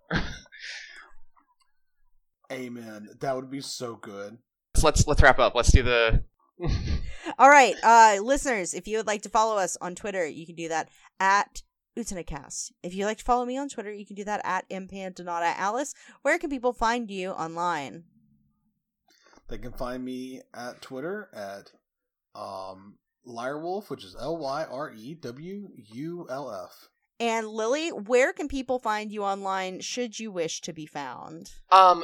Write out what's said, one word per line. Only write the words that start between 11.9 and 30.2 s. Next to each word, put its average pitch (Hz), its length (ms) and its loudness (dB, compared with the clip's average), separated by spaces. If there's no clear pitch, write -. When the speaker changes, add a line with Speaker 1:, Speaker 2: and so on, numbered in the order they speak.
Speaker 3:
Utsanacast. - 760 -10
If 175 140 -10
you'd 196 100 -2
like 214 140 -4
to - 40 -16
follow 247 220 2
me 247 140 -6
on 285 100 -6
Twitter, 208 240 -12
you 202 140 -16
can 202 80 -16
do 202 80 -10
that 202 200 -4
at 185 280 -4
M 190 160 -10
Pan 190 260 -10
Donata 170 420 -2
Alice. 226 380 -4
Where 320 160 2
can 339 100 -6
people 247 240 -2
find 233 380 -2
you 190 200 -6
online? 165 760 -6
Speaker 2:
They 117 100 -8
can 120 140 -12
find 127 300 -8
me 127 380 -10
at 120 260 -14
Twitter 170 520 -10
at, 101 380 -14
um, 95 580 -14
Lyrewulf, 151 640 -8
which 127 120 -12
is 90 160 -20
L 156 180 -6
Y 143 320 -6
R 135 280 -10
E 120 160 -14
W 170 540 -12
U 165 360 -10
L 131 220 -8
F. 90 360 -14
Speaker 3:
And 226 280 -2
Lily, 233 420 -2
where 247 440 2
can 311 140 -8
people 262 320 -4
find 214 320 -4
you 208 120 -8
online 190 580 -4
should 240 380 -8
you 220 120 -12